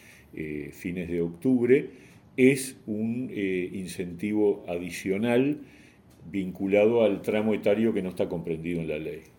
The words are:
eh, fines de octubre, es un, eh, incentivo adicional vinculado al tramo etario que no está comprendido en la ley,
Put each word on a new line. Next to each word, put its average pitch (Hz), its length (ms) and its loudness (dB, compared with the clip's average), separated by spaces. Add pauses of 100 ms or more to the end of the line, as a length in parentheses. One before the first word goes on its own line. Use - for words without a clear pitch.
(360)
eh, 76 360 -8
fines 87 380 -6
de 87 120 -2
octubre, 120 680 2 (500)
es 135 480 4
un, 113 480 -4
eh, 92 400 -2
incentivo 98 920 0
adicional 101 920 0 (720)
vinculado 98 720 2
al 101 180 2
tramo 107 320 0
etario 107 400 2
que 98 80 0
no 92 80 -4
está 90 200 -2
comprendido 82 520 -4
en 80 60 -6
la 76 120 -4
ley, 78 220 -10 (180)